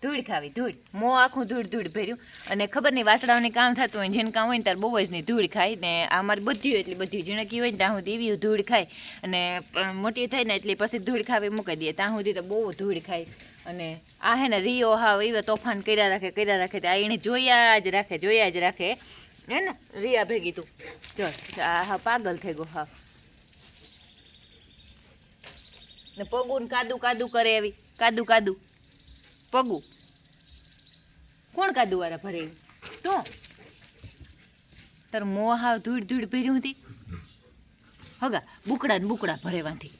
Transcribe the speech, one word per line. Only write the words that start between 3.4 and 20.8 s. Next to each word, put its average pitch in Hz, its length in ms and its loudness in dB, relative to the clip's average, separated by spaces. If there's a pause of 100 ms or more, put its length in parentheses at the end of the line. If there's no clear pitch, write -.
કામ 240 240 4
થતું 240 260 -2
હોય 196 80 0
ને 190 60 0
જેને 226 180 0
કામ 220 160 2
હોય 240 100 2
ને 220 60 -2
ત્યારે 185 160 2
બહુ 220 220 2
જ 170 100 0
નહીં 170 140 -6
ધૂળ 220 220 2
ખાય. 208 280 2
ને 170 300 0
આ 180 140 4
અમારી 202 220 0
બધી 240 280 -2
એટલી 190 260 0
બધી 190 260 -4
ઝીણકી 208 380 -4
હોય 240 120 2
ને 202 60 -6
ત્યાં 190 180 2
સુધી 196 160 -4
એવી 220 260 0
ધૂળ 214 240 2
ખાય. 202 260 2 (360)
અને 180 360 -2 (140)
પણ 190 200 -2
મોટી 226 340 -2
થાય 254 160 -2
ને 220 120 0
એટલે 196 200 -2
પછી 220 240 -2
ધૂળ 226 220 -2
ખાવી 214 280 0
મૂકી 202 260 -4
દઈએ. 156 160 -4
ત્યાં 202 260 -2
સુધી 202 160 -2
તો 185 80 -4
બહુ 202 300 -2
ધૂળ 190 280 -4
ખાય. 170 260 -8 (400)
અને 165 360 -10 (200)
આ 226 140 2
હે 269 120 0
ને 214 120 2
રિયો 226 360 4
હાવ 214 260 4
એવો 220 200 0
તોફાન 214 400 -2
કર્યા 208 260 4
રાખે, 190 240 0
કર્યા 202 260 2
રાખે. 185 220 -2
આ 180 160 2
એને 208 220 2
જોયા 240 640 6
જ 185 80 -2
રાખે, 190 300 0
જોયા 202 320 4
જ 175 80 -4
રાખે. 180 360 0 (560)
હે 277 100 -2
ને? 370 420 -8
રિયા 226 220 2
ભેગી 180 280 -2
તું. 165 140 -10 (520)